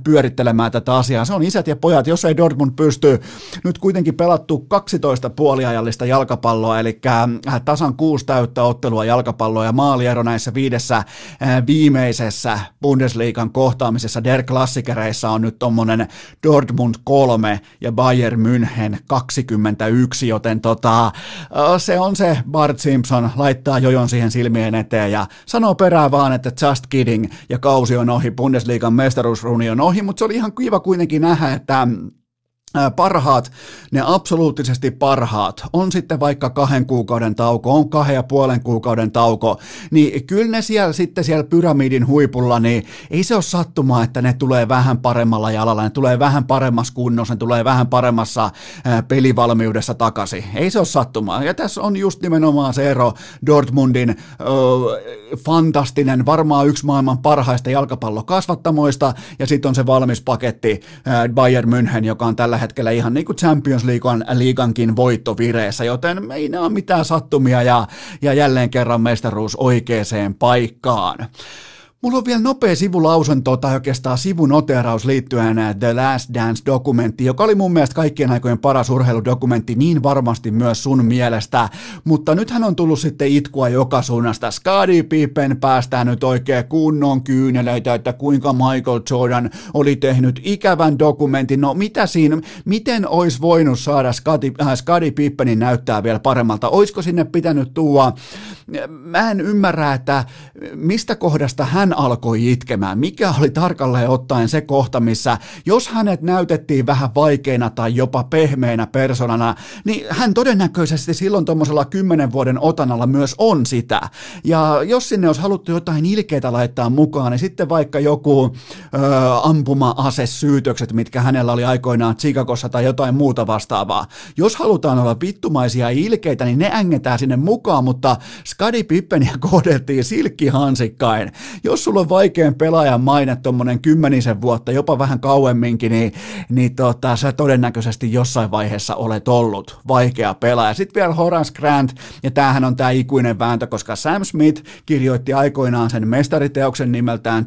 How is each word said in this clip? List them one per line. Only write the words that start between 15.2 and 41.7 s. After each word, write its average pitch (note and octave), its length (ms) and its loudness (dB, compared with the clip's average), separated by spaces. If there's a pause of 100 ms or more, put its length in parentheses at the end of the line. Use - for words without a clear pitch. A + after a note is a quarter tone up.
on A2 100 0
nyt A2+ 180 -2
tommonen A2+ 500 0 (340)
Dortmund B2 520 2 (100)
kolme A#2 560 2 (200)
ja A#2 120 -4
Bayern A#2+ 540 2
München A#2 600 0
kaksikymmentäyksi, A#2+ 1200 -2
joten A2 320 -2
tota, A2+ 460 2
äh, G2+ 60 -2 (640)
se F3+ 220 0
on F#3+ 160 0
se E3+ 220 2 (120)
Bart D3 280 0
Simpson, B2+ 580 0
laittaa C3+ 420 0
jojon B2+ 300 2
siihen A#2 220 0
silmien A2+ 440 -2
eteen A2 380 -2
ja G#2 140 -2 (200)
sanoo A3+ 280 0
perään E3 360 4
vaan, C#3 220 2
että B2+ 200 -4 (160)
just C3+ 180 -2
kidding A2+ 460 0 (160)
ja B2 100 -4
kausi B2+ 380 2
on B2 140 0
ohi, A#2+ 200 0
Bundesliigan A#2+ 640 -2
mestaruusruni A#2 800 0
on A#2 100 -2
ohi, F3+ 220 2
mut G3 160 -6
se A3 60 0
oli G#3 100 -2
ihan G#3+ 180 -4
kiva A3 280 -2
kuitenkin E3 420 0
nähdä, D#3+ 300 2
että, C3 360 0 (880)
ää, C#3 140 2
parhaat, C#3+ 600 0 (400)
ne C3+ 120 0
absoluuttisesti C#3+ 840 0
parhaat, A#2 720 0 (100)
on F#3 200 0
sitten E3 280 -4
vaikka C#3+ 300 0
kahden C3 360 0
kuukauden A#2 480 -2
tauko, A#2+ 400 0
on D3 160 4
kahden C#3+ 240 0
ja B2+ 80 0
puolen C3 400 0
kuukauden A2+ 480 -2
tauko, A#2 480 2 (320)
niin C3+ 360 2
kyllä A3 240 0
ne A3 120 -2
siellä G3+ 300 0
sitten F3 320 -2
siellä D3+ 200 0
pyramidin C#3 640 2